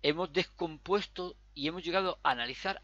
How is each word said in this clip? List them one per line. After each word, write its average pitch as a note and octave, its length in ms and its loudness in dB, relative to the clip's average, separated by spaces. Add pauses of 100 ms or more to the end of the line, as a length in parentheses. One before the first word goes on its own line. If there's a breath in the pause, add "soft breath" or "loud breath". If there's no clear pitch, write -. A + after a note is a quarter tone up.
Hemos D3+ 300 2
descompuesto F3 1040 -2 (180)
y C#3+ 140 -4
hemos F3 140 -4
llegado F3+ 400 0
a D3+ 80 4
analizar B2+ 540 -2